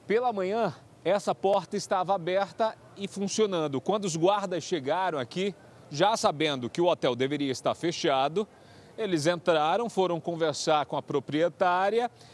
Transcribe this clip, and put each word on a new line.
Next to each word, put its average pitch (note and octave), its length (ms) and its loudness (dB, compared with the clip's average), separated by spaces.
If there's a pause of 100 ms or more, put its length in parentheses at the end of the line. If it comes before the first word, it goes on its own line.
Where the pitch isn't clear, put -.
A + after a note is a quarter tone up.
Pela A#3+ 260 0
manhã, G3+ 400 -2 (320)
essa F#3+ 300 0
porta G3 420 0
estava F#3 380 -2
aberta F#3+ 640 -2 (200)
e G3+ 120 -8
funcionando. F#3 720 0
Quando G3 240 0
os F3 100 -2
guardas F#3 480 2
chegaram D#3+ 560 -2
aqui, F3 380 -4 (340)
já F#3+ 260 2
sabendo D3 540 0
que - 100 -4
o E3+ 60 4
hotel D3 300 2
deveria C#3 340 -2
estar B2 240 -2
fechado, D#3 720 0 (500)
eles F3 320 0
entraram, F3 600 2
foram F3 320 0
conversar D#3 680 0
com D#3+ 100 -6
a C3+ 60 -4
proprietária F3+ 1080 0 (240)